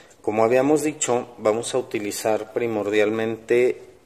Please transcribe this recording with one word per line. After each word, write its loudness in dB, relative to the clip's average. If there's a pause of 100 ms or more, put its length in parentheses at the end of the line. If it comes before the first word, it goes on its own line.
(220)
Como 2
habíamos 4
dicho, -4
vamos 0
a 0
utilizar -4
primordialmente 0 (240)